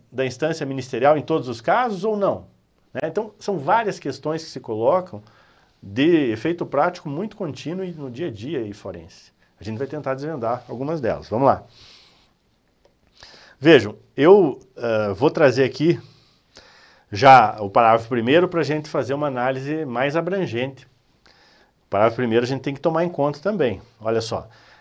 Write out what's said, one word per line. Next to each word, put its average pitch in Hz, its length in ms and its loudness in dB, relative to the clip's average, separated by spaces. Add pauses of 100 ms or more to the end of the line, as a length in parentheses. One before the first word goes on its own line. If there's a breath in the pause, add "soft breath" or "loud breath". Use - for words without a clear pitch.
(120)
da 131 140 -2
instância 151 400 -4
ministerial 135 500 0
em 143 60 -4
todos 147 260 -2
os 117 140 -10
casos 202 420 0
ou 214 100 -2
não? 151 320 -2 (460)
Né? 123 120 -10
Então, 202 340 -6
são 196 200 -6
várias 190 400 0
questões 156 460 -8
que - 60 -18
se 131 100 -14
colocam 120 640 -2 (600 soft breath)
de 135 480 2
efeito 160 360 -4
prático 160 420 -2
muito 180 260 -8
contínuo 165 480 -10
e 180 100 -10
no 147 180 -12
dia 147 180 -10
a - 20 -8
dia 120 300 -8
e 104 140 -8
forense. 90 580 -16 (260)
A - 60 -20
gente 110 140 -8
vai 135 80 -6
tentar 135 260 -8
desvendar 131 560 -6
algumas 139 320 -8
delas. 87 300 -4
Vamos 127 160 0
lá. 104 180 2 (2000 loud breath)
Vejam, 127 360 6 (200)
eu, 165 440 6 (160)
eh, 110 380 -2
vou 131 160 0
trazer 135 340 2
aqui 151 360 0 (1080 soft breath)
já 113 500 8
o 104 80 -4
parágrafo 113 400 4
primeiro 131 380 2
pra 175 160 -2
gente 151 260 -4
fazer 135 260 -4
uma 147 120 -2
análise 135 580 -4
mais 131 300 -4
abrangente. 165 720 -6 (1000 soft breath)
O - 40 -20
parágrafo 110 260 2
primeiro 120 280 2
a 120 40 -2
gente 135 120 -6
tem 139 140 -6
que 135 60 -12
tomar 165 240 0
em 180 40 -2
conta 147 320 -4
também. 151 420 -2 (180)
Olha 110 200 -2
só. 110 280 -8 (320 soft breath)